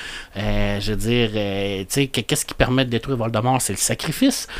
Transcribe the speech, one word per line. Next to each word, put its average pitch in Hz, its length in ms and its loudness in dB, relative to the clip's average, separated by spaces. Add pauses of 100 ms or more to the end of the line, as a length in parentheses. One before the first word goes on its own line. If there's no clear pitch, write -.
(380)
Euh, 104 420 2
je 104 120 -2
veux 104 60 0
dire, 113 360 2
euh, 98 460 -2
tu 98 100 -6
sais, 139 180 2
que-, 127 140 -2
qu'est-ce - 240 -2
qui - 80 -10
permet 127 320 4
de 120 60 -4
détruire 123 260 -2
Voldemort ? 117 420 2
C'est - 140 -2
le 92 60 -4
sacrifice. - 680 0 (120)